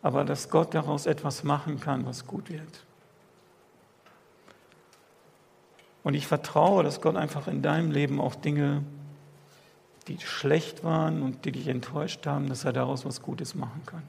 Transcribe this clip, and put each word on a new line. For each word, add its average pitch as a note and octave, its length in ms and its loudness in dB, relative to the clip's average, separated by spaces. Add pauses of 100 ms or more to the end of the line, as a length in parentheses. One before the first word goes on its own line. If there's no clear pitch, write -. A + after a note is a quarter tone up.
Aber C#3 240 4
dass C#3+ 240 -4
Gott D#3+ 240 4
daraus D3 320 0
etwas D3 380 -2
machen D3 360 0
kann, C3+ 280 -2
was B2+ 180 -8
gut - 240 -10
wird. D#3 340 -12 (3250)
Und C#3+ 140 2
ich C#3+ 100 -2
vertraue, D#3+ 580 6
dass C#3+ 180 0
Gott D#3+ 160 4
einfach D3 300 -2
in C#3 140 -2
deinem D#3 300 2
Leben C#3+ 280 2
auch C#3 140 0
Dinge, C#3+ 500 2 (1200)
die - 120 -8
schlecht - 640 2
waren D#3+ 380 2
und C3 240 -4
die C#3+ 60 -2
dich C3 160 -4
enttäuscht C#3+ 580 -4
haben, C#3+ 240 0
dass B2+ 160 -4
er B2+ 80 2
daraus B2+ 320 0
was C3 160 -8
Gutes - 320 -6
machen B2 320 -6
kann. E3 240 -12